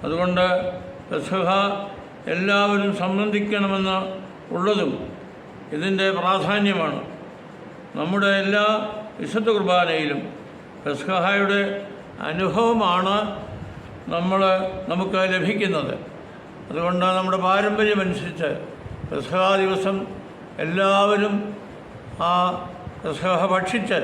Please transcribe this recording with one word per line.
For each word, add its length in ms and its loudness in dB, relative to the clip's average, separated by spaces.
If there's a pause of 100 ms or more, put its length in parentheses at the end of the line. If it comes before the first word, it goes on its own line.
അതുകൊണ്ട് 420 2 (640)
പെസഹ 400 0 (840)
എല്ലാവരും 560 4 (120)
സംബന്ധിക്കണമെന്ന് 960 2 (580)
ഉള്ളതും 360 2 (840)
ഇതിൻ്റെ 300 2 (120)
പ്രാധാന്യമാണ്. 840 2 (1000)
നമ്മുടെ 320 2 (120)
എല്ലാ 240 4 (540)
വിശുദ്ധ 360 0
കുർബാനയിലും 640 2 (600)
പെസഹയുടെ 800 2 (680)
അനുഭവമാണ് 840 4 (1000)
നമ്മൾ, 260 2 (500)
നമുക്ക് 280 0 (160)
ലഭിക്കുന്നത്. 600 0 (760)
അതുകൊണ്ട് 360 2 (120)
നമ്മുടെ 280 0
പാരമ്പര്യമനുസരിച്ച് 1040 2 (600)
പെസഹ 320 0 (200)
ദിവസം 340 2 (680)
എല്ലാവരും 680 4 (960)
ആ 20 4 (680)
പെസഹ 380 0 (140)
ഭക്ഷിച്ച് 500 0